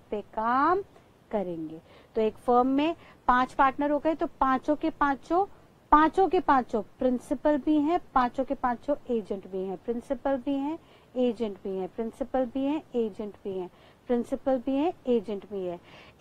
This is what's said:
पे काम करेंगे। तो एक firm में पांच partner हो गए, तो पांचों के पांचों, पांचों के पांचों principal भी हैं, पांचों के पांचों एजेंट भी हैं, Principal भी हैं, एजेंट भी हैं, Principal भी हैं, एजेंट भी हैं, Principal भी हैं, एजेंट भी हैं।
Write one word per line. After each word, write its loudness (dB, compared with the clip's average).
पे -4
काम 2
करेंगे। -4
तो 0
एक 0
firm 4
में 2
पांच 2
partner 2
हो 2
गए, 0
तो -4
पांचों 0
के -4
पांचों, 0
पांचों 6
के 2
पांचों 2
principal 0
भी 0
हैं, 2
पांचों 0
के -6
पांचों -4
एजेंट -4
भी -6
हैं, -6
Principal -4
भी -4
हैं, -4
एजेंट -2
भी -6
हैं, -4
Principal -4
भी -4
हैं, -2
एजेंट -4
भी -6
हैं, -8
Principal -2
भी 0
हैं, 0
एजेंट -2
भी -6
हैं। -8